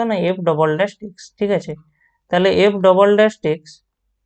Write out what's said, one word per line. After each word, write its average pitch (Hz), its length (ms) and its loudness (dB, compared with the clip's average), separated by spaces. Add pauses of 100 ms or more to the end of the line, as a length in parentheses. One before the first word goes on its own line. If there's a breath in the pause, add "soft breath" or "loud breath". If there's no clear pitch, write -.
না, 220 60 -4 (200)
f - 20 -12 (120)
double 156 320 0
dash 196 140 -4 (180)
x। - 40 -20 (220)
ঠিক 202 200 -4
আছে, 156 140 -12 (560)
তাহলে 180 200 0 (220)
f 202 40 -2 (120)
double 196 340 4
dash 214 160 0 (220)
x 160 40 -20 (640)